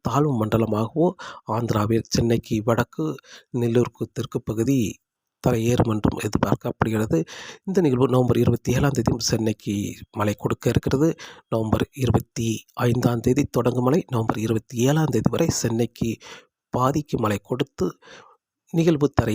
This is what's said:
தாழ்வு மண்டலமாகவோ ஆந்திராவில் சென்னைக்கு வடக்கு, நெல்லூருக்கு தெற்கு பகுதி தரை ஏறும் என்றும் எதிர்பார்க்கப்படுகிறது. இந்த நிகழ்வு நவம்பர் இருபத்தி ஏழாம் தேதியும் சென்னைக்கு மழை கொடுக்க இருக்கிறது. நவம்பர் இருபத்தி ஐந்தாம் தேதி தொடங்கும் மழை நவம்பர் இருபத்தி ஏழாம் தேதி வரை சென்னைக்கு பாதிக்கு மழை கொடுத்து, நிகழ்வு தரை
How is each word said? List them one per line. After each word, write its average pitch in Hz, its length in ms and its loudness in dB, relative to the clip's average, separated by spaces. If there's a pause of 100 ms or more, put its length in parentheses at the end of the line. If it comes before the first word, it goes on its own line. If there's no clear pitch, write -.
தாழ்வு 139 340 0
மண்டலமாகவோ 110 720 0 (420)
ஆந்திராவில் 113 600 0
சென்னைக்கு 117 540 0
வடக்கு, 120 440 -2 (480)
நெல்லூருக்கு 117 540 0
தெற்கு - 320 -8
பகுதி 117 380 0 (680)
தரை 123 200 2
ஏறும் 117 280 2
என்றும் - 280 0
எதிர்பார்க்கப்படுகிறது. 110 960 0 (440)
இந்த 190 180 -2
நிகழ்வு 131 280 4
நவம்பர் 120 300 4
இருபத்தி 120 340 2
ஏழாம் 135 240 0
தேதியும் 117 300 -2
சென்னைக்கு 107 480 -2 (380)
மழை 104 240 -4
கொடுக்க - 320 -4
இருக்கிறது. 139 400 2 (380)
நவம்பர் 110 400 0 (100)
இருபத்தி 117 520 -2 (320)
ஐந்தாம் 120 440 0
தேதி 127 260 2
தொடங்கும் 120 380 0
மழை 160 180 2
நவம்பர் 113 340 -2
இருபத்தி 113 420 -4
ஏழாம் 151 300 2
தேதி 110 180 2
வரை 160 240 0
சென்னைக்கு 113 560 -2 (640)
பாதிக்கு 139 420 0
மழை 107 220 0
கொடுத்து, - 480 -4 (880)
நிகழ்வு 160 340 4
தரை 113 260 0